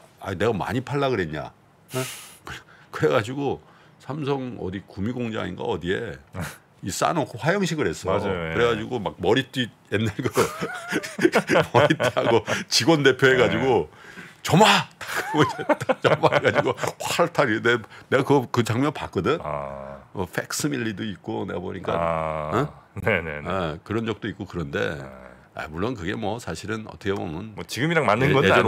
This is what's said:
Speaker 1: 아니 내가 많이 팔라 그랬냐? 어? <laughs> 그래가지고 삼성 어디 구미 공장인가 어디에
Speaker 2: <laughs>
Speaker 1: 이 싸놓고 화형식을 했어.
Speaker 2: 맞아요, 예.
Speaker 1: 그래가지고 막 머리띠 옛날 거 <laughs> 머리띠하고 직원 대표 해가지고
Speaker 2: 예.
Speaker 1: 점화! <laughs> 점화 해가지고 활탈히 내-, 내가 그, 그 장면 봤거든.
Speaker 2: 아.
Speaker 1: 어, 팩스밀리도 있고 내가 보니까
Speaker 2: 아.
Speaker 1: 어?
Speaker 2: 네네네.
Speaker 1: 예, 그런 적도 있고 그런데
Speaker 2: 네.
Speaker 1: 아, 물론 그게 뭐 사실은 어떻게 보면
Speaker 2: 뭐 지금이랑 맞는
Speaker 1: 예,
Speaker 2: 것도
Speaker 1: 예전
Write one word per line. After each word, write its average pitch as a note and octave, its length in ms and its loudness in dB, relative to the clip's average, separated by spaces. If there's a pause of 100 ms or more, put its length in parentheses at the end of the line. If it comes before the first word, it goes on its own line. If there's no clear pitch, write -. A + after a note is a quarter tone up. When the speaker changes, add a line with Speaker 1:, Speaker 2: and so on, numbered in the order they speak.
(200)
Speaker 1:
아니 F#2+ 180 -6
내가 G#2+ 160 2
많이 G2 280 -2
팔라 C#3 280 -2
그랬냐? D#2 360 -2
어? - 60 -14 (400)
<laughs> - 1000 -12
그래가지고 C3 720 0 (380)
삼성 C3+ 640 -6
어디 F#2 240 -6
구미 G#2 280 -6
공장인가 A2 500 -6
어디에 F#2 500 -4 (200)
Speaker 2:
<laughs> - 500 -12
Speaker 1:
이 G2 80 -6
싸놓고 - 460 0
화형식을 D#3+ 500 0
했어. E2 220 -4
Speaker 2:
맞아요, F#2+ 400 0
예. D#2+ 40 -4
Speaker 1:
그래가지고 A2+ 460 0
막 E2+ 180 -6
머리띠 A#2 520 0 (220)
옛날 G#2+ 240 0
거 C3 80 -6
<laughs> - 1500 0
머리띠하고 B2+ 720 4 (220)
직원 D#3 360 4
대표 C3 240 6
해가지고 A#2+ 640 4
Speaker 2:
예. - 60 -20 (460)
Speaker 1:
점화! G3 220 6 (760)
<laughs> - 580 -2
점화 D3+ 340 4
해가지고 B2+ 400 2 (260)
활탈히 C3+ 600 0
내-, A#2 160 4 (320)
내가 B2+ 140 4
그, C3+ 280 4
그 A#2+ 120 2
장면 C3 300 0
봤거든. G#2 500 -2
Speaker 2:
아. C#2 540 -8 (160)
Speaker 1:
어, F#2+ 200 -4
팩스밀리도 A#2 680 -4
있고 A2 420 -8
내가 F#2+ 140 -6
보니까 F2+ 340 -8
Speaker 2:
아. D#2+ 600 -2
Speaker 1:
어? C3+ 300 -4 (200)
Speaker 2:
네네네. E2 460 -2
Speaker 1:
예, F2 340 -4
그런 A2+ 220 -4
적도 A2 240 -6
있고 F#2+ 160 -8
그런데 F2 500 -4
Speaker 2:
네. C#2 80 -10 (520)
Speaker 1:
아, - 140 -8
물론 G2 260 -4
그게 F#2+ 200 -6
뭐 A2 240 -4
사실은 A2 480 -8
어떻게 - 260 -4
보면 G2+ 420 -6
Speaker 2:
뭐 F2+ 80 -10
지금이랑 D#3 420 0
맞는 A2 240 4
Speaker 1:
예, - 40 4
Speaker 2:
것도 C3+ 120 6
Speaker 1:
예전 G2 220 6